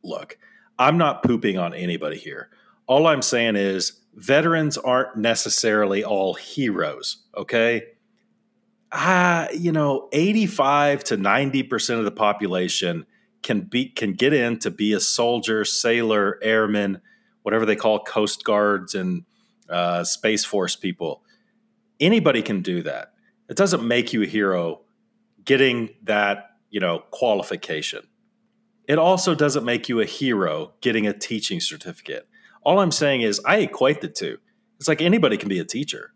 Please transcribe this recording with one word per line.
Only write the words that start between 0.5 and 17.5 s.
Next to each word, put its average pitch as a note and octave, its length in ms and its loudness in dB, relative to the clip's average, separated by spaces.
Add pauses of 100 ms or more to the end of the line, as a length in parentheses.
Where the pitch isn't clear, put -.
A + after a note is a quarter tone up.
I'm D3+ 180 4
not D#3 240 2
pooping A2 380 0
on E2+ 160 -4
anybody D#2+ 420 -6
here. C#2 320 -14 (380)
All C#3+ 180 6
I'm D3 160 4
saying A#2 360 2
is F#2+ 440 -2 (140)
veterans D3+ 640 2
aren't B2+ 380 0
necessarily G#2+ 880 2
all F#2+ 300 0
heroes, F2+ 880 -4 (120)
okay? A#2 480 0 (1080)
Uh, F3 600 2
you E3+ 180 -2
know, D3 400 0
eighty-five D3 960 2
to A2 120 -2
ninety B2+ 460 2
percent A#2+ 360 -2
of A2 60 0
the G2+ 60 -2
population F#2 960 -2 (380)
can G#2+ 180 -2
be, B2+ 280 -2
can G2+ 240 -4
get C3 200 2
in A#2+ 260 0
to G2 120 -4
be G#2 220 0
a G2 60 0
soldier, A2+ 640 0
sailor, A2 800 0
airman, G#2 600 0 (420)
whatever A2 220 0